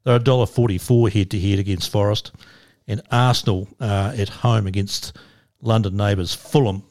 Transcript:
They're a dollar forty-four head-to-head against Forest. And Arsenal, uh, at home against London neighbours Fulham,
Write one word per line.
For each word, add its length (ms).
They're 120
a 40
dollar 260
forty-four 640
head-to-head 480
against 320
Forest. 420
And 240
Arsenal, 580
uh, 360
at 140
home 360
against 480
London 360
neighbours 380
Fulham, 560